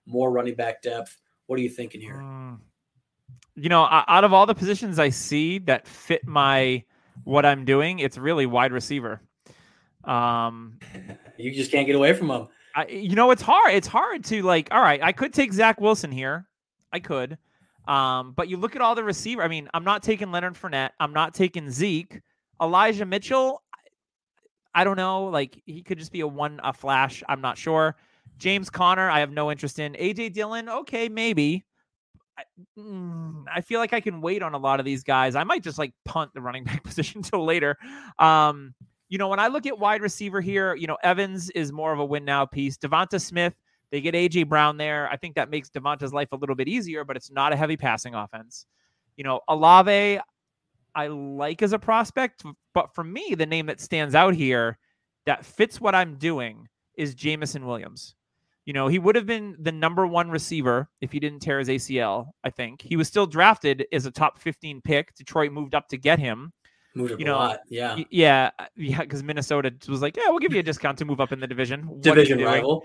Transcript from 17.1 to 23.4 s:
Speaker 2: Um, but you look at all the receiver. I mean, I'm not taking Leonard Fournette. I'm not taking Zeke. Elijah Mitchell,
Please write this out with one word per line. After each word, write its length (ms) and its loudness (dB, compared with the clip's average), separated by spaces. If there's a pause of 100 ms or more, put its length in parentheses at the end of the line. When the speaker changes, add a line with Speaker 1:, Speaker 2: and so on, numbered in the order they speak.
Speaker 2:
Um, 460 0
but 140 -2
you 100 -6
look 180 -6
at 60 -2
all 140 4
the 80 -4
receiver. 380 -4
I 60 0
mean, 260 -6
I'm 100 -4
not 200 0
taking 280 -2
Leonard 240 -4
Fournette. 440 -4
I'm 140 -2
not 200 0
taking 380 -2
Zeke. 500 -2 (400)
Elijah 440 2
Mitchell, 580 -2 (1120)